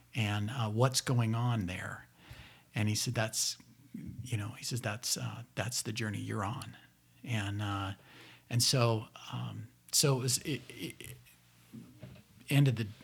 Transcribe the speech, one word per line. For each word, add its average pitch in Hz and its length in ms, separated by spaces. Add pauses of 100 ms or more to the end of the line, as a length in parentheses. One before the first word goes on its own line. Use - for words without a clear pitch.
(140)
and, 104 360
uh, 120 180
what's 123 320
going 117 340
on 117 320
there. - 400 (680)
And 107 140
he 107 60
said, 120 200
"That's, - 420 (680)
you 117 120
know," 104 220
he - 60
says, 123 160
"that's, 110 360
uh, 113 260 (120)
that's 110 280
the 113 100
journey 107 260
you're 104 260
on." 117 320 (480)
And, 101 380
uh, 98 300 (580)
and 123 120
so, 117 440 (260)
um, 110 360 (240)
so 139 240
it 123 40
was, 123 180
it, 139 300
it, - 480 (1300)
end 143 180
of 117 80
the 107 120 (160)